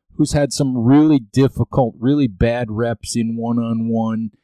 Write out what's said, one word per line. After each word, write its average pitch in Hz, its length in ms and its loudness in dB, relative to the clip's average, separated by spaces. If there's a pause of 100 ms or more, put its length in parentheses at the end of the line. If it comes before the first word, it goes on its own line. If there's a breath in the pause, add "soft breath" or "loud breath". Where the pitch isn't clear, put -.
(160)
who's 147 180 0
had 143 200 0
some 131 240 -2
really 143 420 4
difficult, 127 800 0
really 139 280 0
bad 117 440 -2
reps 117 440 -4
in 113 200 -2
one-on-one, 113 960 -2 (120)